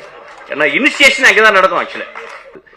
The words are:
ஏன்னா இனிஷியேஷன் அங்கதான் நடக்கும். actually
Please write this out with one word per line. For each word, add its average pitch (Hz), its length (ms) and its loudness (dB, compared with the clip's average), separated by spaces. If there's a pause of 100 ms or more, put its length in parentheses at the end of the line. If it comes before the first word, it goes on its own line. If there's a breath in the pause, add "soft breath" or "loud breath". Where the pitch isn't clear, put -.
(480)
ஏன்னா 147 260 -2
இனிஷியேஷன் 262 560 2
அங்கதான் 208 220 4
நடக்கும். 185 300 2
actually - 240 -12 (720 soft breath)